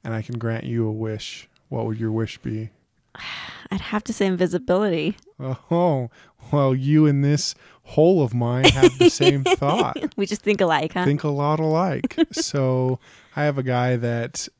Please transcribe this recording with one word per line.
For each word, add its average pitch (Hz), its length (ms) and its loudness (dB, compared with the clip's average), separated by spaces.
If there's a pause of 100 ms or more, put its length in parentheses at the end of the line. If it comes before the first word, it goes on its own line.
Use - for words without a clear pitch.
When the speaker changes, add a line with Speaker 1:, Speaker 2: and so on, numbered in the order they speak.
Speaker 1:
And 117 80 -8
I 110 80 -4
can 120 180 -10
grant 113 260 -4
you 117 220 -2
a 110 60 -2
wish. 110 560 -8 (220)
What 113 160 -4
would 110 120 -4
your 110 140 -2
wish 110 260 -4
be? 110 320 -8 (460)
Speaker 2:
<sighs> - 540 -14
I'd 190 100 -4
have - 240 -6
to - 80 -8
say 196 140 0
invisibility. 180 920 0 (240)
Speaker 1:
Oh, 135 720 0 (420)
well, 139 220 2
you 147 320 4
and 143 180 2
this 143 300 0 (300)
hole 165 380 4
of 117 120 -2
mine 120 320 0
have 294 320 6
the 349 100 8
same 339 360 2
Speaker 2:
<laughs> 359 120 2
Speaker 1:
thought. 170 400 0 (220)
Speaker 2:
We 202 80 0
just - 160 -6
think 208 180 0
alike, 156 320 0
huh? 143 140 -2
Speaker 1:
Think 143 180 0
a 156 40 0
lot 147 320 0
alike. 160 640 0
Speaker 2:
<laughs> - 80 -6
Speaker 1:
So 127 680 -2 (360)
I 147 100 -2
have 143 120 0
a 135 60 -4
guy 123 340 0
that 117 500 -4 (140)